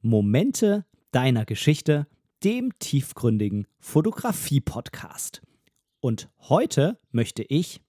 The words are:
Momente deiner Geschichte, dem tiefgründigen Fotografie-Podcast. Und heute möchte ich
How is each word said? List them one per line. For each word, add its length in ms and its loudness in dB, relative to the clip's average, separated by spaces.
Momente 800 2
deiner 340 2
Geschichte, 600 0
dem 340 0
tiefgründigen 880 -2
Fotografie-Podcast. 1600 -4
Und 300 -4
heute 500 2
möchte 320 -2
ich 460 -2